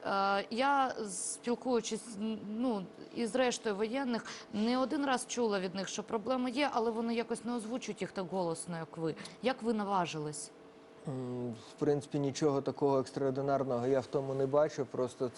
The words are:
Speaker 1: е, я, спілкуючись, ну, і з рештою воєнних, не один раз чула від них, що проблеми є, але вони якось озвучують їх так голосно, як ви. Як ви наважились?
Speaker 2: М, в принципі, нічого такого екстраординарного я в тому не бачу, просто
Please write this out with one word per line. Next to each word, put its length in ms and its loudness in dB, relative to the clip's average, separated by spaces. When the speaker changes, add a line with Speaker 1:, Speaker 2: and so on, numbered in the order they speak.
Speaker 1:
е, 440 2
я, 440 4
спілкуючись, 920 -2
ну, 380 0
і 120 0
з 80 -2
рештою 420 2
воєнних, 480 0
не 260 2
один 280 0
раз 200 0
чула 340 0
від 140 -2
них, 140 -4
що 140 -4
проблеми 480 0
є, 220 2
але 180 2
вони 240 0
якось 300 -2
озвучують 440 -6
їх 120 -4
так 180 -4
голосно, 480 -2
як 200 -8
ви. 160 0
Як 200 0
ви 100 2
наважились? 760 -2
Speaker 2:
М, 420 -4
в 280 -12
принципі, 400 2
нічого 420 2
такого 400 4
екстраординарного 840 0
я 140 6
в 60 -2
тому 280 0
не 120 4
бачу, 440 2
просто 480 0